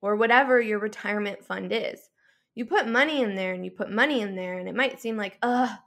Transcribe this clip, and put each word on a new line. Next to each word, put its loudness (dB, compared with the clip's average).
Or 0
whatever 6
your -2
retirement -4
fund -6
is. -6
You -6
put 2
money 2
in 0
there -2
and -6
you -8
put -8
money 2
in -6
there, -6
and -8
it -8
might -2
seem -6
like, -6
"Ugh, 0